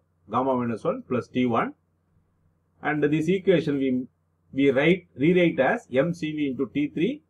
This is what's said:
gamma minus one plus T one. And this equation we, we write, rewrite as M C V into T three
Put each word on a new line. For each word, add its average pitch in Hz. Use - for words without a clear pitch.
gamma 127
minus 117
one 233
plus 113
T 127
one. 123
And 147
this 156
equation 175
we, 127
we 139
write, 156
rewrite 170
as 233
M 170
C 151
V 151
into 127
T 147
three 214